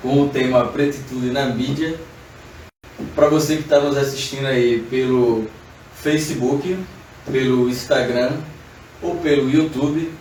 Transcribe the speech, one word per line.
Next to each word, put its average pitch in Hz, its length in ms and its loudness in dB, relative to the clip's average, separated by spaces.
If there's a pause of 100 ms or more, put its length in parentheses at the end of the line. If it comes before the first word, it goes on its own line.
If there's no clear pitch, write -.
com 135 220 4
o 139 60 4
tema 127 380 4
Pretitude 127 640 -2
na 135 140 0
Mídia. 139 500 -2 (1160)
Pra 147 140 4
você 156 300 2
que 147 80 -4
tá 143 160 4
nos 143 160 0
assistindo 135 500 -4
aí 120 420 2
pelo 123 580 2 (500)
Facebook, 147 800 0 (500)
pelo 127 400 2
Instagram 123 680 0 (680)
ou 170 140 -4
pelo 143 340 2
YouTube 151 580 0 (120)